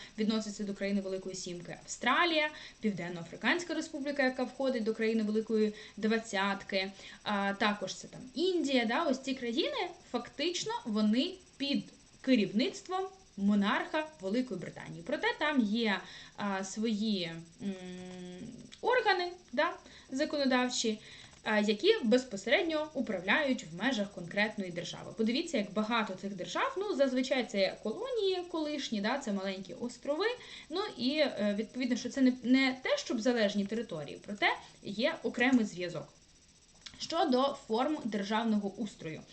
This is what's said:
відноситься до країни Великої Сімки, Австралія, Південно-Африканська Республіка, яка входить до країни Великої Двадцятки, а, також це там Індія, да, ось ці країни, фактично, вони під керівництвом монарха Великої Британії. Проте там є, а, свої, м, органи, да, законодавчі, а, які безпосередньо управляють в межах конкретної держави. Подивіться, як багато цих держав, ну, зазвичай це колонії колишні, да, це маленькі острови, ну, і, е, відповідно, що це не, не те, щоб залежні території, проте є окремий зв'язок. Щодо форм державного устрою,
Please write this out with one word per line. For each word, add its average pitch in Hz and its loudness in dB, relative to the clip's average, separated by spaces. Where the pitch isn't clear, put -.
відноситься 214 0
до 196 -4
країни 196 0
Великої 190 -4
Сімки, 175 -10
Австралія, 311 2
Південно-Африканська 190 -2
Республіка, 285 -2
яка 262 2
входить 247 0
до 214 0
країни 226 2
Великої 214 2
Двадцятки, 196 0
а, 196 0
також 190 0
це - -14
там - -16
Індія, 277 2
да, 233 2
ось 277 0
ці 269 -4
країни, 349 -2
фактично, 349 -4
вони 220 2
під 277 -2
керівництвом 262 2
монарха 226 2
Великої 190 -2
Британії. 160 -10
Проте 311 0
там 294 2
є, 214 2
а, 196 -2
свої, 208 -2
м, 202 -4
органи, 370 2
да, 302 2
законодавчі, 254 0
а, 214 2
які 214 4
безпосередньо 302 2
управляють 220 0
в 160 -14
межах 214 0
конкретної 190 -2
держави. 165 -8
Подивіться, 240 0
як 196 -2
багато 214 0
цих 202 -6
держав, 311 -2
ну, 392 -2
зазвичай 262 2
це 196 0
колонії 392 0
колишні, 302 -4
да, 226 0
це 233 -4
маленькі 190 -4
острови, 294 -2
ну, 349 -2
і, 247 0
е, 208 2
відповідно, 247 -2
що 247 -4
це 277 -2
не, 254 8
не 262 4
те, 554 2
щоб 285 -2
залежні 214 4
території, 196 -6
проте 208 0
є 233 0
окремий 240 4
зв'язок. 170 -6
Щодо 277 2
форм 277 0
державного 214 2
устрою, 160 -6